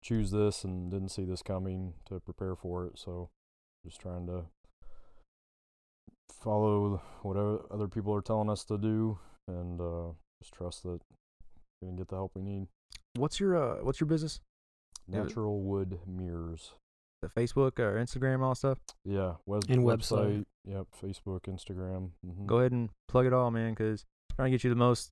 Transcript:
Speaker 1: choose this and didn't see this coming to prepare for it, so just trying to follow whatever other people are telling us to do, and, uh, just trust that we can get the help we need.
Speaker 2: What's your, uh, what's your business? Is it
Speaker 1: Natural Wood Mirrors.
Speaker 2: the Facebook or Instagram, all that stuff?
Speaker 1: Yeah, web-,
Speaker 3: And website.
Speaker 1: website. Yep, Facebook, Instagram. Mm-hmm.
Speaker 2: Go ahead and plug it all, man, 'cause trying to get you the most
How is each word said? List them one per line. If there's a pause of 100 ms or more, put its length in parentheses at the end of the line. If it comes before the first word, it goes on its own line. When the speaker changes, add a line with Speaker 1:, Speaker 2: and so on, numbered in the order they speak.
Speaker 1:
choose
this
and
didn't
see
this
coming (140)
to
prepare
for
it,
so (560)
just
trying
to (2000)
follow (220)
whatever
other
people
are
telling
us
to
do, (300)
and,
uh, (320)
just
trust
that (840)
we
can
get
the
help
we
need. (480)
Speaker 2:
What's
your,
uh,
what's
your
business? (680)
Is
it
Speaker 1:
Natural
Wood
Mirrors. (500)
Speaker 2:
the
Facebook
or
Instagram,
all
that
stuff? (260)
Speaker 1:
Yeah, (120)
web-,
Speaker 3:
And
website.
Speaker 1:
website. (220)
Yep, (140)
Facebook,
Instagram. (160)
Mm-hmm.
Speaker 2:
Go
ahead
and (180)
plug
it
all,
man,
'cause (320)
trying
to
get
you
the
most